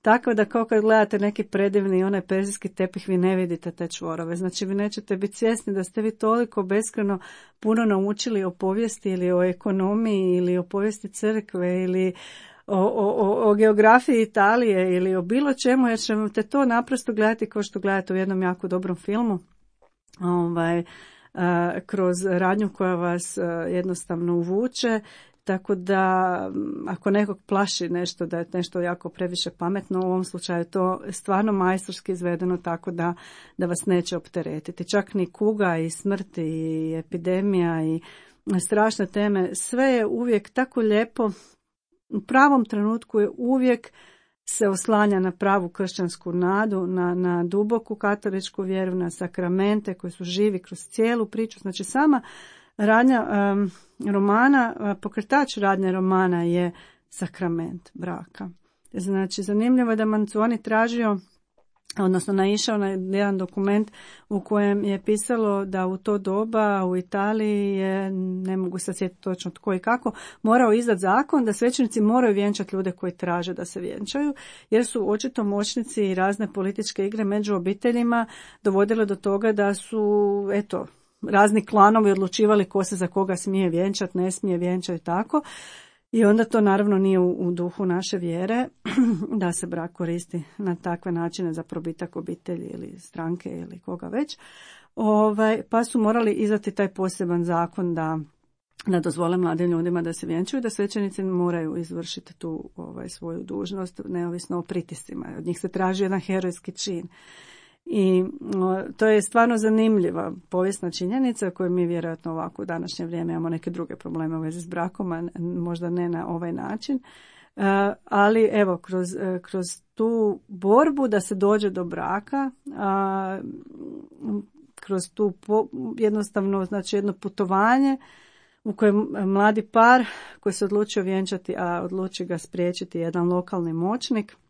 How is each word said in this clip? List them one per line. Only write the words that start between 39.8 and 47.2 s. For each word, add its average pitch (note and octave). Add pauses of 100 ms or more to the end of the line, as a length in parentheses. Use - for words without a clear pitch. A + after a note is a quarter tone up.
je A#3+
uvijek A#3
tako B3+
lijepo, A3 (800)
u G3+
pravom C4
trenutku G#3+
je G#3
uvijek B3 (580)
se G#3+
oslanja G3+
na F#3
pravu G3
kršćansku F3+
nadu, F#3
na, F3+
na F3